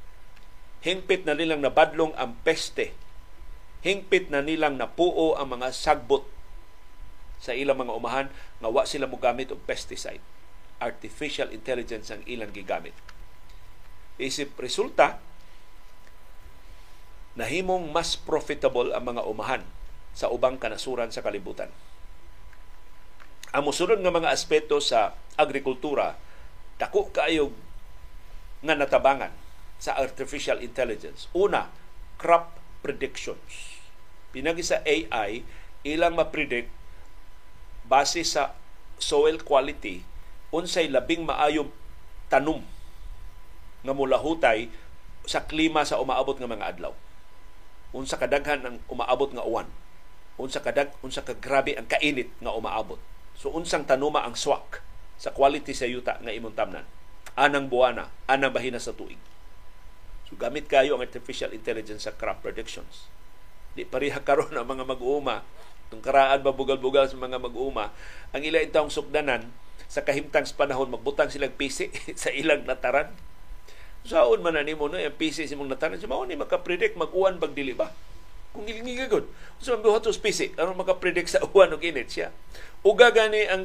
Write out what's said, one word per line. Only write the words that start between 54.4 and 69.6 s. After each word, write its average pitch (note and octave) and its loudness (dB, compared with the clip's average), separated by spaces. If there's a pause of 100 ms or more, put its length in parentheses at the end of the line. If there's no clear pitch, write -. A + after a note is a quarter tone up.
sa - -4
quality C#3+ 4
sa B2+ 0
yuta B2 -2
nga A2 -6
imong A2+ -6
tamnan? F#2+ -2 (480)
Anang C#3 6
buwana, B2 4 (160)
anang C3+ 4
bahina A#2+ -2
sa - -6
tuig. - -10 (1120)
So - -
gamit C#3 -4
kayo C#3 8
ang B2 -2
artificial - -6
intelligence G#2+ -6
sa - -8
crop G#2 -4
predictions. - -8 (720)
Di A#2+ -6
pareha C3 -2
karon D3+ 4
ang A#2 -2
mga C3 -4
mag-uuma. B2+ 0 (480)
Itong A2+ -10
karaan C3+ 8
ba C3+ 4
bugal-bugal C3+ 4
sa C3 -8
mga B2+ -4
mag-uuma, B2 -4 (400)
ang C#3 -2
ila D#3 4
intawong D3+ 4
sukdanan C3+ 0 (320)